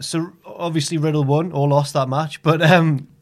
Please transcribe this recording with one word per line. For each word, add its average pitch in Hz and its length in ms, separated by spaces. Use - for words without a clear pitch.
so 165 320
obviously 165 540
Riddle 151 240
won 151 300
or 143 160
lost 143 260
that 135 140
match, 151 340
but, 160 180
um, 160 460